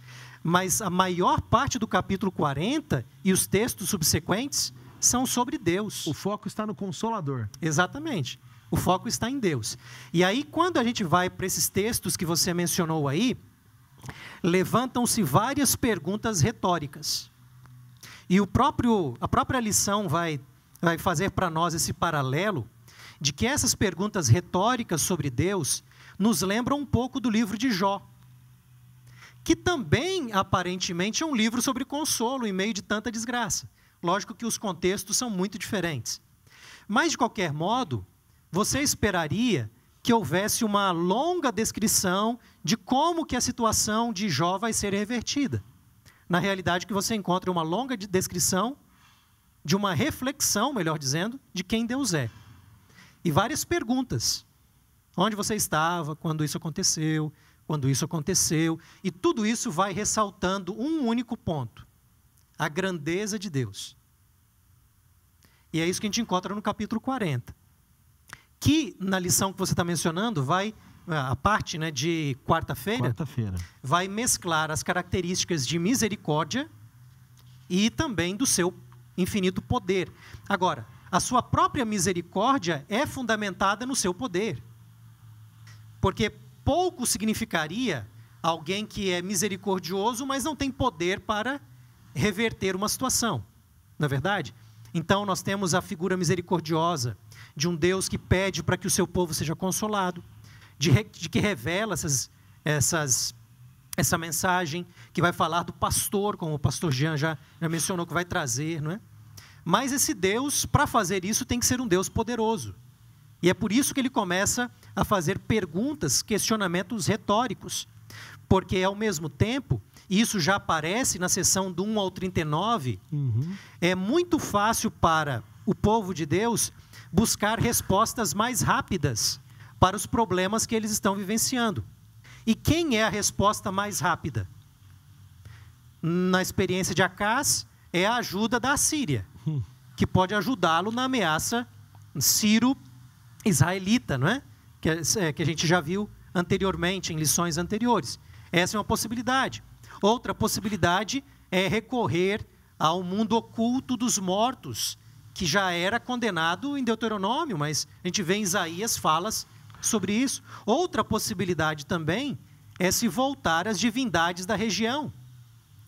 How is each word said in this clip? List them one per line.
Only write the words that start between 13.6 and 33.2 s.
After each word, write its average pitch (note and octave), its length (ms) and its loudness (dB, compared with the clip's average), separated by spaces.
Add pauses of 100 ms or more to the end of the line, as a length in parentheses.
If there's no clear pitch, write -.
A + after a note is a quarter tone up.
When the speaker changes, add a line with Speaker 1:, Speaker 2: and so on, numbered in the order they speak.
Speaker 1:
levantam-se G#3 800 2
várias A3 540 2
perguntas G3+ 640 0
retóricas. E3+ 920 0 (1000)
E F#3 120 6
o G3+ 60 4
próprio, A3+ 760 2
a F3+ 80 -2
própria C4 320 2
lição G#3 480 0
vai, D#3+ 320 -2 (400)
vai E3+ 180 2
fazer F3+ 320 0
para F#3 200 0
nós D#3+ 240 0
esse E3+ 180 -2
paralelo D#3 760 -2 (520)
de C#3+ 120 -2
que G#3+ 140 -2
essas C4 280 0
perguntas F#3 540 0
retóricas F#3 720 2
sobre D3 300 -2
Deus D#3 520 0 (360)
nos F#3+ 240 2
lembram A3+ 360 0
um C#4+ 80 -6
pouco B3+ 340 0
do A#3 100 0
livro G#3+ 260 2
de B3 140 0
Jó, G3 360 0 (1400)
que D#4+ 120 4
também, D4+ 800 0
aparentemente, F#3+ 920 0
é E4 40 -2
um D4+ 80 -2
livro A3 260 2
sobre C4 240 -2
consolo C4 600 -2
em G3+ 60 -2
meio F#3+ 200 0
de G3 100 -6
tanta G#3+ 300 -4
desgraça. A#3 560 -4 (340)